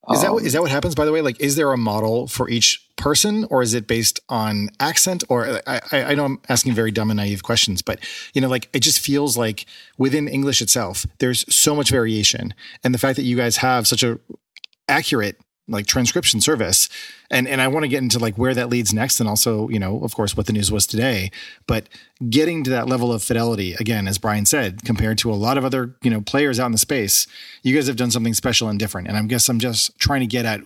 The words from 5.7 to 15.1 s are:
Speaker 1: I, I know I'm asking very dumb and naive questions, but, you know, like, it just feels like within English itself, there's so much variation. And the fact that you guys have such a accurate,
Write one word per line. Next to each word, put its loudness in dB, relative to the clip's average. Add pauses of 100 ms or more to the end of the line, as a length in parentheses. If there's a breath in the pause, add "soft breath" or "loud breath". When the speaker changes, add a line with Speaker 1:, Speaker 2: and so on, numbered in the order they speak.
Speaker 1:
I, 2
I 2
know 0
I'm -2
asking 2
very 2
dumb 0
and 2
naive -2
questions, 0
but, -6 (320 loud breath)
you 2
know, 2
like, -2
it 0
just 2
feels 0
like -2 (320 loud breath)
within 2
English 0
itself, -2 (120)
there's 0 (100)
so 4
much 2
variation. 0 (280 loud breath)
And 2
the -2
fact 0
that -2
you 2
guys 2
have 2
such 2
a 0 (680)
accurate, 0 (320)